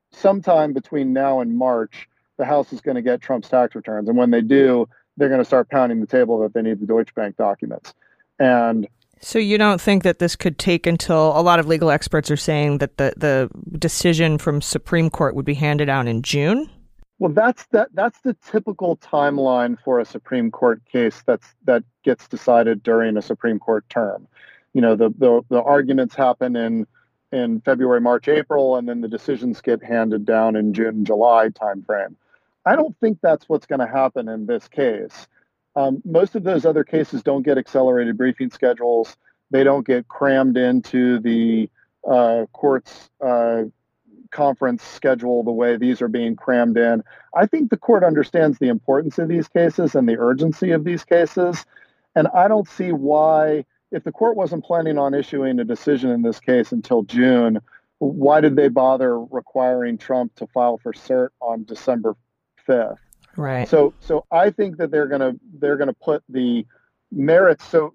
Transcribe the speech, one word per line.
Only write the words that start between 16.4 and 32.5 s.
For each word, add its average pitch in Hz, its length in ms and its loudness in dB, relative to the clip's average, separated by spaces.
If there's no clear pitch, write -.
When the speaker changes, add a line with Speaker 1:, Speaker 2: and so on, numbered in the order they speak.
Speaker 1:
Well, 180 120 -2
that's, 220 360 0
that, 226 260 0
that's 208 280 -4
the 240 220 -4
typical 190 540 -4
timeline 131 880 0
for 127 140 0
a 110 60 -2
Supreme 117 440 -4
Court 113 320 0
case 117 320 -2
that's, 120 220 -2
that 120 180 2
gets - 240 -2
decided 113 540 2
during 113 340 0
a 104 60 -2
Supreme 110 380 -4
Court 110 300 -2
term. 101 380 -6
You 135 80 0
know, 113 140 4
the, 113 200 0
the, 120 340 2
the 120 120 0
arguments 135 540 0
happen 127 400 -2
in, 113 320 -4
in 117 300 -4
February, 123 400 2
March, 120 260 0
April, 147 480 0
and 120 140 -4
then 120 120 -6
the 117 60 -6
decisions 117 540 -6
get 117 220 -2
handed 110 420 -2
down 113 300 2
in 107 180 0
June, 110 320 -2
July 110 440 4
timeframe. 101 640 -8